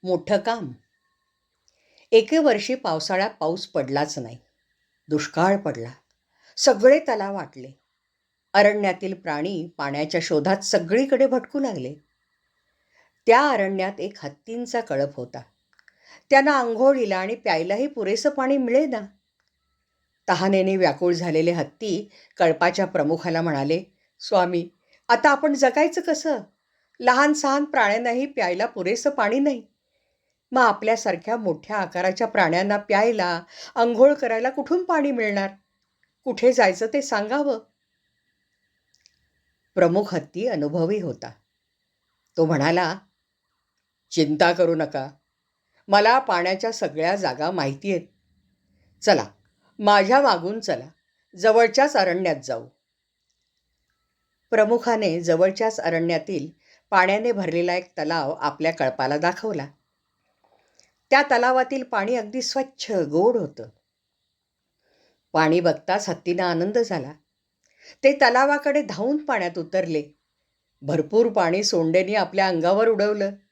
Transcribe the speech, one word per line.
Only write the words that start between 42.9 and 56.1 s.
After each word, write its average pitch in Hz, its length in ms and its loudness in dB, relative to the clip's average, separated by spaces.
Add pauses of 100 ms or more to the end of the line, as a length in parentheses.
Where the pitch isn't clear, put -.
"चिंता 156 420 2
करू 170 220 0
नका. 147 360 -6 (800)
मला 208 300 4
पाण्याच्या 190 540 -2
सगळ्या 165 440 -4
जागा 156 340 -4
माहिती 156 400 -4
आहेत. 180 160 -4 (960)
चला, 156 220 2 (540)
माझ्या 208 420 4
मागून 208 400 0
चला. 139 280 -6 (480)
जवळच्याच 226 600 4
अरण्यात 180 480 0
जाऊ." 117 220 -8 (1800)
प्रमुखाने 220 720 2
जवळच्याच 185 600 0
अरण्यातील 165 840 -4 (240)